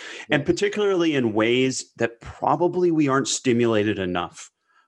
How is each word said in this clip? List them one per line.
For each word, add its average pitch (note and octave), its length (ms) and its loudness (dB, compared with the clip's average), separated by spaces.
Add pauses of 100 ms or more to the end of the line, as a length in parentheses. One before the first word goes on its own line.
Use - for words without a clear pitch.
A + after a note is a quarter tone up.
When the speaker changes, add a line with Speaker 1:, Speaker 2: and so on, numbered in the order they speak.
(300)
Speaker 1:
and D3 100 2
Speaker 2:
Yes. C#3+ 60 -8
Speaker 1:
particularly F#3+ 680 2
in B2 200 0
ways B2 640 0
that - 260 -4
probably F3 680 0
we D#3 180 2
aren't C3 200 0
stimulated A2+ 680 0
enough. F2+ 520 -6 (380)